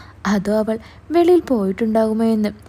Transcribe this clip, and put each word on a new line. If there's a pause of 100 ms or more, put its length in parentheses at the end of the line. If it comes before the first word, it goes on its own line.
(280)
അതോ
അവൾ (360)
വെളിയിൽ
പോയിട്ടുണ്ടാകുമോ
എന്ന്. (180)